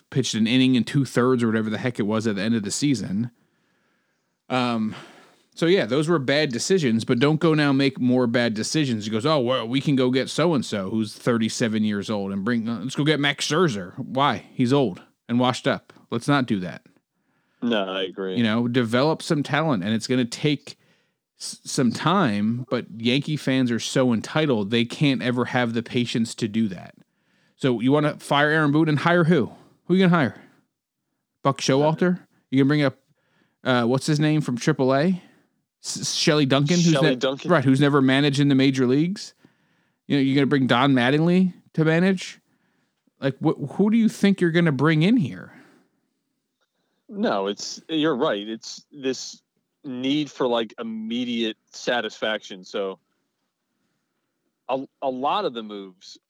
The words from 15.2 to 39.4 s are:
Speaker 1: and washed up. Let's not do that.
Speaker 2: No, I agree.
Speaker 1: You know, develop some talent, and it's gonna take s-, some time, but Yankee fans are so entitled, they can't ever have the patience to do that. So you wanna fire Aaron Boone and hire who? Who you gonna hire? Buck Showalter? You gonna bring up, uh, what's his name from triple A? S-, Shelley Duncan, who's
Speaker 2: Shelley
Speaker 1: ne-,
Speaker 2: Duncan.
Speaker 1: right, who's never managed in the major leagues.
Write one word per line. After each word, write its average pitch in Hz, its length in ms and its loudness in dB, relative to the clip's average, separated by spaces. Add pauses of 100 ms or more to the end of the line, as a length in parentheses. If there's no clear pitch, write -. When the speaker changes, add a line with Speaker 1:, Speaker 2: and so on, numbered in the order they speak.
Speaker 1:
and 120 120 0
washed 127 260 0
up. 117 260 -2 (180)
Let's - 180 -4
not 143 180 2
do 107 140 -2
that. 90 220 -10 (800)
Speaker 2:
No, 113 260 0
I 95 140 -4
agree. 95 340 -6
Speaker 1:
You 120 60 0
know, 117 260 0
develop 123 540 0
some 147 200 -2
talent, 143 400 -2
and 107 120 -2
it's 110 120 -4
gonna 127 200 0
take - 500 -4 (640)
s-, - 240 -14
some 127 260 0
time, 120 800 0
but 113 160 -4 (140)
Yankee 135 400 -2
fans 131 340 0
are 113 80 -2
so 127 320 0
entitled, 110 580 0
they 117 140 2
can't 135 380 0
ever 123 240 -2
have 123 260 -2
the 117 100 -2
patience 117 540 -4
to 120 100 -4
do 110 220 -2
that. 85 260 -14 (640)
So 123 240 0
you 127 100 2
wanna 147 280 2
fire 147 320 2
Aaron 156 200 2
Boone 156 200 2
and 147 100 0
hire 175 240 4
who? 147 260 2 (360)
Who 175 80 2
you 185 120 4
gonna 175 80 6
hire? 135 280 0 (1000)
Buck 139 200 -2
Showalter? 156 580 2 (300)
You 127 80 2
gonna 135 100 4
bring 147 140 2
up, 135 160 0 (640)
uh, 123 200 2
what's 127 220 0
his 151 140 0
name 151 220 2
from 123 160 -4
triple 135 360 0
A? 175 280 0 (600)
S-, - 320 -8
Shelley 151 320 2
Duncan, 143 300 2
who's 170 160 4
Speaker 2:
Shelley 139 180 4
Speaker 1:
ne-, 127 60 0
Speaker 2:
Duncan. 139 340 -4
Speaker 1:
right, 156 140 4
who's 131 160 4
never 143 220 4
managed 135 380 2
in 143 80 4
the 139 60 4
major 131 320 4
leagues. 156 460 0 (760)